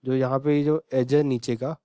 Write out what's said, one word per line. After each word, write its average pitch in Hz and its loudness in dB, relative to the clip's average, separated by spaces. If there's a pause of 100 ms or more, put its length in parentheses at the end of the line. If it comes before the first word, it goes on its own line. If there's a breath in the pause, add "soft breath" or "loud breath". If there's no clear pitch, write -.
जो 127 -2
यहाँ 131 0
पे 147 2
ये 143 0
जो 151 0
एज 131 2
है 147 4
नीचे 123 -2
का 135 -8